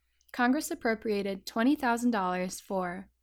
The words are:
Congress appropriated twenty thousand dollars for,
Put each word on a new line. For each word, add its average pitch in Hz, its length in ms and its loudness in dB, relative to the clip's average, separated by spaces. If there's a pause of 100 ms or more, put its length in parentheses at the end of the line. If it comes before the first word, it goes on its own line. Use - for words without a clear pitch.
(300)
Congress 254 400 2
appropriated 208 760 -2
twenty 247 300 2
thousand 240 380 0
dollars 185 480 -2
for, 185 480 -4 (140)